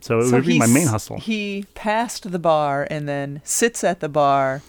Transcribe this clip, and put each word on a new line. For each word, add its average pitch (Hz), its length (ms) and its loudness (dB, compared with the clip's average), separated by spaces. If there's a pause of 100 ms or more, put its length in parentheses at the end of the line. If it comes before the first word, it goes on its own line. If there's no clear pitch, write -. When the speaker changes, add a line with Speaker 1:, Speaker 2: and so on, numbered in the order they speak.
Speaker 1:
so 113 200 0
it 123 80 2
Speaker 2:
So 123 80 4
Speaker 1:
would 135 100 2
be 165 120 4
my - 80 4
Speaker 2:
he's, 117 80 6
Speaker 1:
main 151 120 4
hustle. 110 320 -4
Speaker 2:
he 202 560 -6
passed 220 560 -4
the 180 80 -4
bar 151 520 0
and 147 180 -6
then 143 360 -6
sits - 400 -2
at 175 160 0
the 156 80 -4
bar. 139 600 2